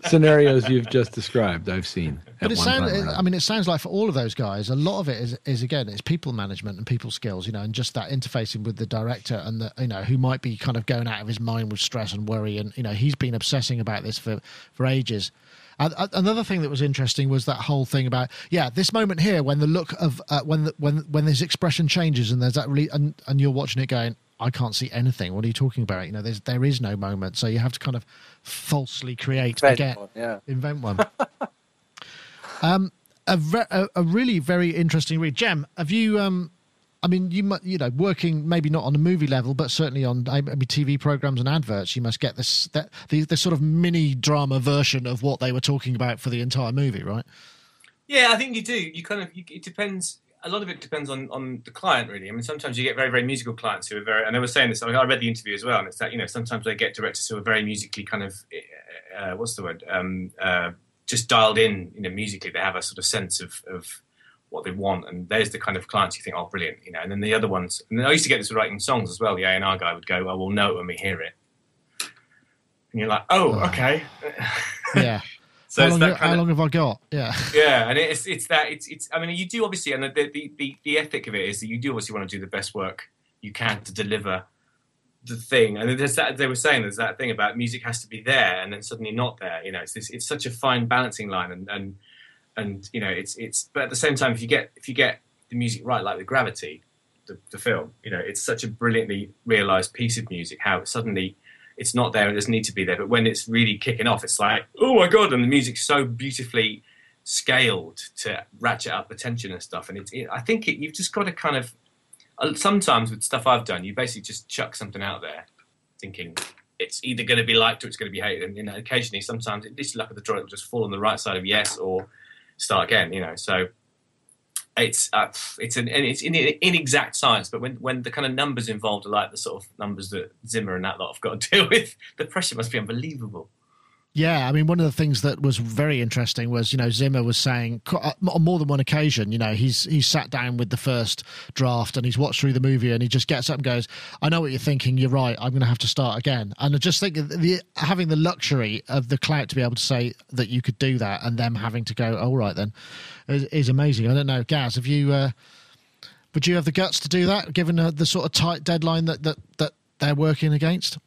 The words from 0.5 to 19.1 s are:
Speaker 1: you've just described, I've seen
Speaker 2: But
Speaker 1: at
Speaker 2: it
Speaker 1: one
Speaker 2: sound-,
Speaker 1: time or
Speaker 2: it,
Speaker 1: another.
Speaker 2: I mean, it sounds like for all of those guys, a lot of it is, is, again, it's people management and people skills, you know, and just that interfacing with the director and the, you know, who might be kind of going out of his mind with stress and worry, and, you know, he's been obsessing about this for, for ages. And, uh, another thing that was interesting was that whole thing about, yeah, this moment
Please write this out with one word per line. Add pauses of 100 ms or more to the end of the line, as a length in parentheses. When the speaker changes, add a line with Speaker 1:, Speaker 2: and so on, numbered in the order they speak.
Speaker 1:
you've
just
described,
I've
seen (180)
Speaker 2:
But
Speaker 1:
at
Speaker 2:
it
Speaker 1:
one
Speaker 2:
sound-,
Speaker 1:
time
or
Speaker 2:
it,
Speaker 1:
another.
Speaker 2:
I
mean,
it
sounds
like
for
all
of
those
guys,
a
lot
of
it
is,
is,
again,
it's
people
management
and
people
skills,
you
know,
and
just
that
interfacing
with
the
director
and
the,
you
know,
who
might
be
kind
of
going
out
of
his
mind
with
stress
and
worry,
and,
you
know,
he's
been
obsessing
about
this
for, (340)
for
ages. (460)
And,
uh,
another
thing
that
was
interesting
was
that
whole
thing
about, (200)
yeah,
this
moment